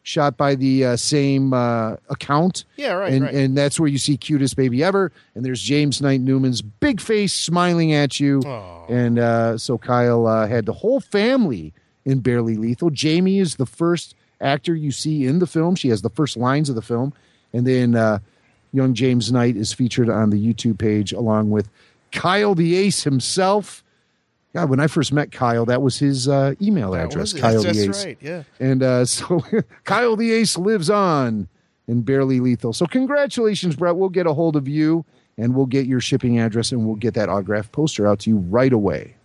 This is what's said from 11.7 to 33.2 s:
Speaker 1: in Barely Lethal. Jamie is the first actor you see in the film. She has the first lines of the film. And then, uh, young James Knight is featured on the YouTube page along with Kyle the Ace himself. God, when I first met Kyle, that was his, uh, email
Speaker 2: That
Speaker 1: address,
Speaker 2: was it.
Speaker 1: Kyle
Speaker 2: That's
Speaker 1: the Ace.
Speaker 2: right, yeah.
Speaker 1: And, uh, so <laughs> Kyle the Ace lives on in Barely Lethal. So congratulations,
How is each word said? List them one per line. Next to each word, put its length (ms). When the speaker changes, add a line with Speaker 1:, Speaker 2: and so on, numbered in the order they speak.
Speaker 1:
in 160
Barely 340
Lethal. 340
Jamie 500
is 180
the 100
first 480
actor 320
you 180
see 360
in 120
the 80
film. 280
She 140
has 120
the 80
first 280
lines 320
of 60
the 60
film. 320
And 140
then, 280
uh, 240
young 220
James 360
Knight 260
is 160
featured 360
on 220
the 120
YouTube 360
page 340
along 380
with 180
Kyle 440
the 220
Ace 260
himself. 800
God, 200
when 80
I 80
first 260
met 180
Kyle, 360
that 160
was 160
his, 280
uh, 320
email 320
Speaker 2:
That 140
Speaker 1:
address, 280
Speaker 2:
was 20
it. 60
Speaker 1:
Kyle 200
Speaker 2:
That's 160
Speaker 1:
the 120
Ace. 160
Speaker 2:
right, 140
yeah. 240
Speaker 1:
And, 220
uh, 240
so 380
<laughs> 200
Kyle 320
the 160
Ace 260
lives 320
on 580
in 140
Barely 380
Lethal. 340
So 140
congratulations, 880